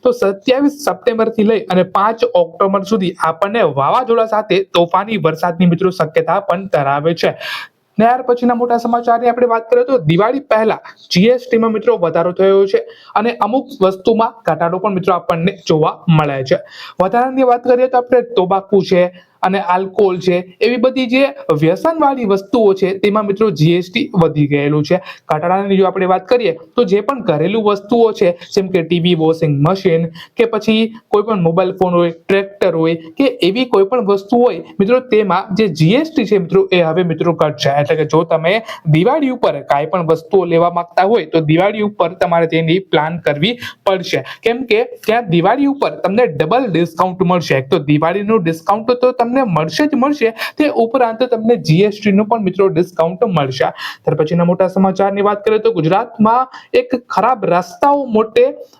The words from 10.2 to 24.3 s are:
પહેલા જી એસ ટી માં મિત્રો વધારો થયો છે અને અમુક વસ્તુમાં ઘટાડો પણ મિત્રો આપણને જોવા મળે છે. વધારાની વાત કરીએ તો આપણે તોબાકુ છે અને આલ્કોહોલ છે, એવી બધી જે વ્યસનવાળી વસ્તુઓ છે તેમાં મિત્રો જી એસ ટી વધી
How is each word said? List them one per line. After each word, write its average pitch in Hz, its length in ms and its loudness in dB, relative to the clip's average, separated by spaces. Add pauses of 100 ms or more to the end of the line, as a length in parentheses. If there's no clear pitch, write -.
પહેલા 214 280 2 (340)
જી 180 180 2
એસ 247 180 0
ટી 233 100 0
માં 226 180 0
મિત્રો 214 220 0
વધારો 170 360 0
થયો 196 320 4
છે 196 160 0 (340)
અને 233 240 -2
અમુક 240 320 -2 (100)
વસ્તુમાં 220 540 0 (100)
ઘટાડો 170 340 -2
પણ 196 180 -2
મિત્રો 180 180 0
આપણને 175 400 -2 (120)
જોવા 165 280 0 (140)
મળે 147 340 0
છે. - 160 0 (400)
વધારાની 247 540 0
વાત 240 100 -2
કરીએ 247 240 2
તો 254 100 0
આપણે 247 240 2 (140)
તોબાકુ 190 480 0
છે 185 180 2 (360)
અને 190 220 -4
આલ્કોહોલ 190 600 0
છે, 180 180 0 (240)
એવી 240 160 0
બધી 254 300 0
જે 262 160 0 (380)
વ્યસનવાળી 269 640 0
વસ્તુઓ 202 480 0
છે 190 140 -2 (120)
તેમાં 208 260 0
મિત્રો 202 260 0
જી 156 220 2
એસ 180 180 -2
ટી - 220 -4
વધી 151 340 0